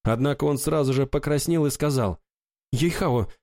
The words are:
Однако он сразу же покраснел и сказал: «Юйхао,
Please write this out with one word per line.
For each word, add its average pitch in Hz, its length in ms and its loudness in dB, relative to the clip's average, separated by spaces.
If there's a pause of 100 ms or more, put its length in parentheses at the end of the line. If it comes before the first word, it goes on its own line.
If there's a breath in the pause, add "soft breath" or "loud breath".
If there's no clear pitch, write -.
Однако 131 420 0
он 147 120 2
сразу 143 380 0
же 135 120 0
покраснел 147 600 0
и 139 40 0
сказал: 127 480 -2 (540)
«Юйхао, 131 560 0 (140 soft breath)